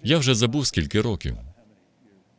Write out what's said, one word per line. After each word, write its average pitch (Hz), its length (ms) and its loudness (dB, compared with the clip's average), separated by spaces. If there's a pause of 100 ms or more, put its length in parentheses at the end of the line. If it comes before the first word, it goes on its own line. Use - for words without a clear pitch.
я 143 160 2
вже 131 160 2
забув, 120 320 2
скільки 82 340 -2
років. 87 380 -4 (1000)